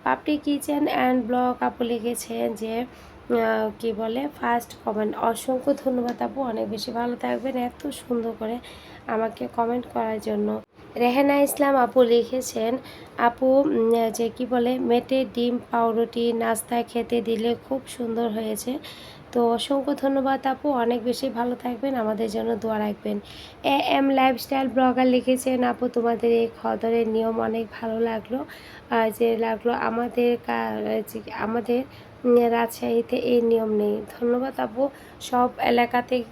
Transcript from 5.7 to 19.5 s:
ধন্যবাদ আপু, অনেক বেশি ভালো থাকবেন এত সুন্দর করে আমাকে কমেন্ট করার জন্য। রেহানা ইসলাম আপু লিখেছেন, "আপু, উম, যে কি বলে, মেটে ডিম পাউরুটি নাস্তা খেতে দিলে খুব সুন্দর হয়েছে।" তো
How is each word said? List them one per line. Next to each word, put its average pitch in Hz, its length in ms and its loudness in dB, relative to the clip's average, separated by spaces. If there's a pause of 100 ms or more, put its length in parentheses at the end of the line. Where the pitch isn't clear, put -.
ধন্যবাদ 247 380 -2
আপু, 240 180 -4
অনেক 220 300 -4
বেশি 220 200 -6
ভালো 240 260 -4
থাকবেন 247 400 -4
এত 247 340 -6
সুন্দর 233 480 -4
করে 226 200 -6 (480)
আমাকে 226 500 -4
কমেন্ট 240 380 0
করার 220 260 -2
জন্য। 214 400 -2 (360)
রেহানা 277 440 4
ইসলাম 277 360 4
আপু 247 260 6
লিখেছেন, 233 760 2 (420)
"আপু, 240 280 2
উম, 233 640 4
যে 226 260 -2
কি 254 100 -4
বলে, 247 320 0
মেটে 247 460 2 (100)
ডিম 240 240 0 (120)
পাউরুটি 233 640 0
নাস্তা 226 500 -2
খেতে 233 380 -2
দিলে 226 340 -2 (140)
খুব 269 200 -4
সুন্দর 233 400 -4
হয়েছে।" 220 500 -4 (540)
তো 240 200 4